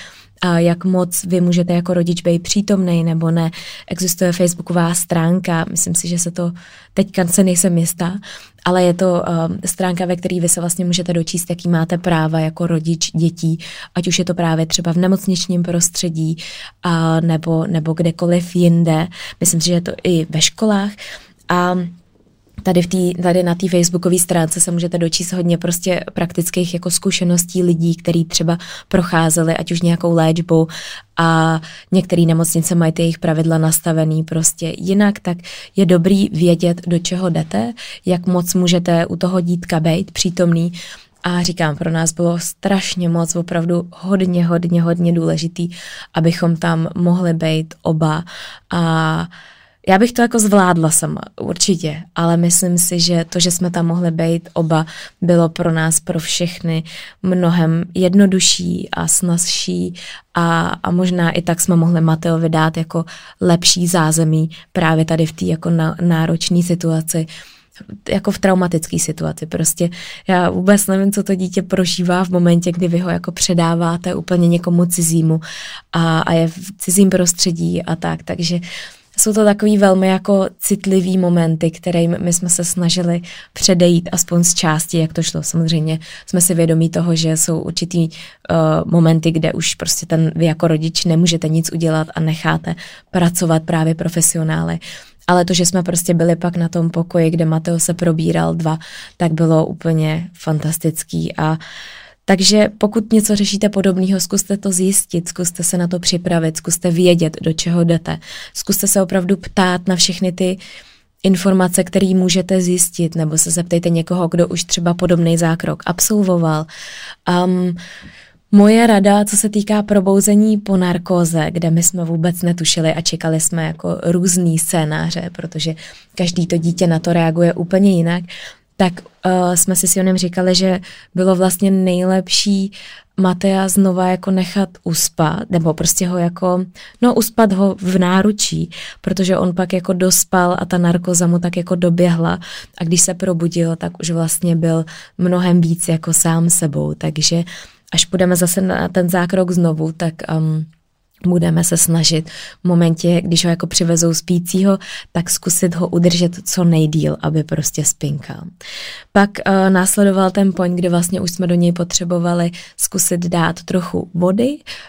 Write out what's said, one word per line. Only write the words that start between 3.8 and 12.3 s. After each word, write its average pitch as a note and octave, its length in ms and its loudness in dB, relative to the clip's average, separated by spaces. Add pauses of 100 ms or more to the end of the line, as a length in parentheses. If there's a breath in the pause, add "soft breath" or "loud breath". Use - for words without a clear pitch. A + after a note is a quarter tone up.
Existuje F3 440 0
facebooková F3 640 0
stránka, E3+ 760 0
myslím F3 240 -2
si, E3+ 140 -2
že F3 100 -2
se E3+ 120 -4
to, F3 220 -4 (420 loud breath)
teďka G3 320 0
se F#3 180 2
nejsem F3+ 340 2
jistá, E3+ 400 -2 (460 loud breath)
ale F3+ 180 4
je F3 120 4
to, F3+ 340 0
eh, E3+ 400 -4
stránka, F3+ 380 -2
ve F3+ 100 -2
který F3+ 240 -4
vy E3+ 80 0
se E3+ 120 -2
vlastně F3 240 -4
můžete F3 280 -2
dočíst, E3+ 380 -4
jaký F3 180 -6
máte E3 300 0
práva D#3+ 420 0